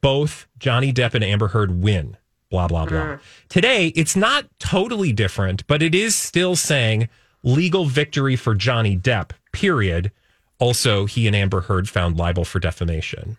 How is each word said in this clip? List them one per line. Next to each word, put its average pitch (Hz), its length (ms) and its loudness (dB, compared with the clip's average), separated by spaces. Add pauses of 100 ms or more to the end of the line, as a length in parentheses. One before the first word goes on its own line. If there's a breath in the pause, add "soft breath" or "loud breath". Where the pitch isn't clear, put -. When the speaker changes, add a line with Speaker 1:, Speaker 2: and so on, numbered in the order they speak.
Speaker 1:
"Both 143 460 0 (120)
Johnny 131 340 0
Depp 120 220 0
and 113 100 0
Amber 101 240 0
Heard 92 340 0
win, 92 340 0 (340)
blah, 90 180 0
blah, - 160 -2
blah." 160 160 -2
Speaker 2:
Mm. 151 200 -6 (280 loud breath)
Speaker 1:
Today, 190 460 2
it's 160 220 0
not 254 280 0 (140)
totally 196 540 0
different, 98 560 -2
but 147 120 2
it 160 140 2
is 214 220 2
still 180 400 0
saying, 117 520 0 (360 soft breath)
"Legal 170 400 2
victory 139 500 0
for 120 220 0
Johnny 107 400 0
Depp, 95 340 -2 (220)
period. 101 580 0 (480)
Also, 117 480 2
he 113 220 0
and 104 80 2
Amber 98 240 2
Heard 95 280 -2
found 87 280 0
liable 85 280 0
for - 140 -6
defamation." 85 800 -6